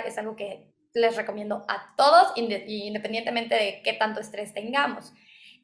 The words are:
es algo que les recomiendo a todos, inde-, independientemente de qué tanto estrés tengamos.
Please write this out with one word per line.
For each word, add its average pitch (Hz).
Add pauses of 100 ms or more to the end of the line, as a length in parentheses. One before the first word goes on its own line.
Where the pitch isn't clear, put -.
es 226
algo 220
que 202 (220)
les 233
recomiendo 208
a -
todos, 330
inde-, 220
independientemente 214
de 202
qué 220
tanto 214
estrés 208
tengamos. 233 (520)